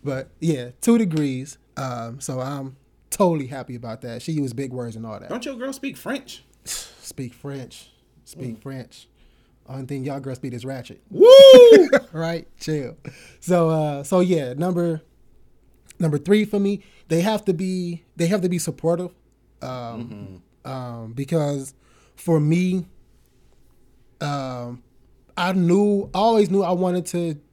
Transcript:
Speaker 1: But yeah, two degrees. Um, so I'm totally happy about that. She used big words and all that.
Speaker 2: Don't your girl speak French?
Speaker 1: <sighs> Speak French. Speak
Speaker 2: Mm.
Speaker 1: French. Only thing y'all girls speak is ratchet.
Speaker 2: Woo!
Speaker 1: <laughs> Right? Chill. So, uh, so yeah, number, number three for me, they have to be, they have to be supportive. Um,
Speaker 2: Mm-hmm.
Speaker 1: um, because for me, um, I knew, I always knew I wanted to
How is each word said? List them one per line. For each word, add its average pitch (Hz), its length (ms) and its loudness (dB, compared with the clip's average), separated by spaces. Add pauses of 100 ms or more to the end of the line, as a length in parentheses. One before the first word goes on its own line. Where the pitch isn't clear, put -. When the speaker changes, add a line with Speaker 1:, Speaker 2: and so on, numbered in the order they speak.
Speaker 1:
But 135 240 -8 (100)
yeah, 135 320 -4 (100)
two 233 180 2
degrees. 151 600 -4 (180)
Um, 123 440 -10
so 127 200 -8
I'm 135 360 -10 (340)
totally 165 380 -2
happy 135 260 -14
about 117 280 -12
that. 117 200 -12
She 165 100 -8
used 139 220 -4
big 131 180 -8
words 120 240 -10
and 110 80 -14
all 107 140 -12
that. 92 100 -18
Speaker 2:
Don't 254 160 -10
your 277 120 -10
girl 262 160 -10
speak 269 240 -12
French? - 560 -12
Speaker 1:
<sighs> - 120 -20
Speak - 720 -14
French. 139 560 -16 (340)
Speak 127 340 -14
Speaker 2:
Mm. - 40 -20
Speaker 1:
French. 131 460 -16 (600)
Only 131 180 -14
thing 135 180 -10
y'all 139 160 -8
girls 131 180 -12
speak 131 140 -10
is 120 120 -12
ratchet. 135 360 -14 (100)
Speaker 2:
Woo! - 220 6
Speaker 1:
<laughs> 494 800 10
Right? 165 340 -6 (140)
Chill. 151 360 -8 (440)
So, 170 280 2
uh, 151 360 -2
so 185 160 0
yeah, 160 340 0
number, 165 480 -4 (960)
number 151 200 0
three 202 260 2
for 208 160 -4
me, 202 220 -2 (260)
they 160 120 0
have 214 260 -2
to 196 60 0
be, 180 520 -6 (120)
they 170 100 -2
have 190 160 0
to 180 60 -2
be 175 100 -2
supportive. 170 520 -4 (520)
Um, 117 760 -12 (240)
Speaker 2:
Mm-hmm. 131 80 -14
Speaker 1:
um, 120 400 -12
because 139 600 -6 (420)
for 170 240 0
me, 180 460 0 (1300)
um, 127 640 -8 (540)
I 180 160 -2
knew, 196 640 0
I 180 40 -2
always 214 320 2
knew 196 120 0
I 180 100 -2
wanted 180 340 -2
to 170 320 -6 (140)